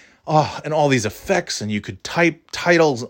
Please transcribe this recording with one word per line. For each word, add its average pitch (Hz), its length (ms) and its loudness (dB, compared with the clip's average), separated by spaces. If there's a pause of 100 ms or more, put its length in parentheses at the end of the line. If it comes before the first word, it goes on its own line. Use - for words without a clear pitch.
(260)
oh, 156 380 0
and 151 100 -6
all 151 140 2
these 123 180 2
effects, - 540 -4
and 107 100 -6
you 104 120 -2
could - 240 -14
type 165 480 -2
titles. 156 560 2